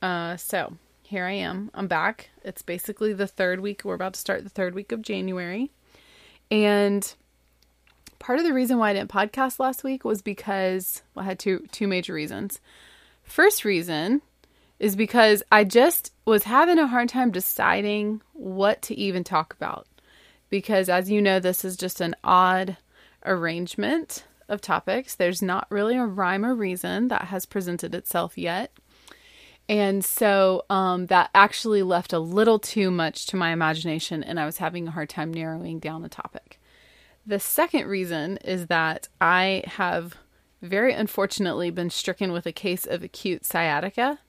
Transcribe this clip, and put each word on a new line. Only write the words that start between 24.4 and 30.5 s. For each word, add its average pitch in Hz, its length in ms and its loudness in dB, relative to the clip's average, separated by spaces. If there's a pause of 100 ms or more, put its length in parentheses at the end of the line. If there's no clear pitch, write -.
of 202 140 -4
topics. 190 540 -2
There's 180 260 0
not 185 300 -2
really 214 260 0
a 254 80 0
rhyme 196 400 0
or 254 80 0
reason 190 540 -2
that 240 160 -2
has 185 240 -6
presented 175 480 -6
itself 170 420 -6
yet. 175 340 -6 (960)
And 196 380 2
so, 196 640 4